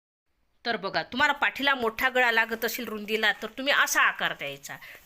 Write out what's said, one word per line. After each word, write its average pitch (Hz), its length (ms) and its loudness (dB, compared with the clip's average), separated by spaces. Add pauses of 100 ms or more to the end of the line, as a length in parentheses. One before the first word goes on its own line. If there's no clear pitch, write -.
(640)
तर 233 120 -2
बघा, 180 260 -2
तुम्हाला 285 300 0
पाठीला 269 420 0
मोठा 240 340 0
गळा 247 240 4
लागत 226 320 0
असेल 233 200 -4
रुंदीला, 214 480 0
तर 220 140 -8
तुम्ही 262 260 -4
असा 277 300 2
आकार 185 300 0
द्यायचा. 143 440 -10 (300)